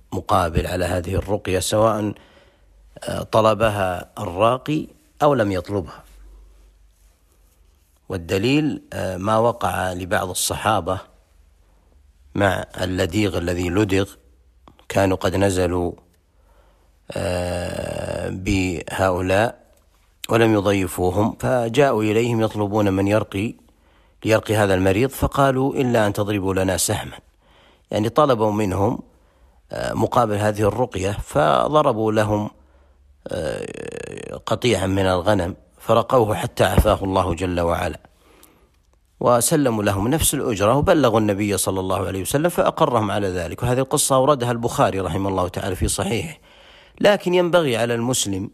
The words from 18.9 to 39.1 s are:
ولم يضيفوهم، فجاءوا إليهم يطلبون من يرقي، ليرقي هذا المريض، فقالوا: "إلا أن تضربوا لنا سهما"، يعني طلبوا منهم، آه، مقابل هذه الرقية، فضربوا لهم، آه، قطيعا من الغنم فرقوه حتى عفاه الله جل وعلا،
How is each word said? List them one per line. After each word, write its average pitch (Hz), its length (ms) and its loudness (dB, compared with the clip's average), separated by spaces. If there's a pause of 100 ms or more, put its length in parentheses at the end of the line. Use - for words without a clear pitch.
ولم 113 240 4
يضيفوهم، 98 840 0
فجاءوا 120 640 2
إليهم 113 380 2
يطلبون 104 520 0
من 98 140 2
يرقي، 104 460 -2 (720)
ليرقي 107 300 2
هذا 104 180 4
المريض، 95 360 2
فقالوا: 135 640 0
"إلا 120 320 2
أن 104 60 0
تضربوا 101 400 -2
لنا 95 240 0
سهما"، - 400 -4 (760)
يعني 107 180 0
طلبوا 113 420 2
منهم، 104 480 0 (720)
آه، 60 220 -4
مقابل 107 420 0
هذه 104 260 0
الرقية، 101 500 -2
فضربوا 139 1000 0
لهم، 107 380 0 (800)
آه، 50 1080 -8 (100)
قطيعا 107 420 0
من 95 180 2
الغنم 92 500 2 (240)
فرقوه 113 560 2
حتى 117 280 -2
عفاه 95 400 4
الله 95 300 0
جل 87 260 -4
وعلا، 85 400 -2 (1200)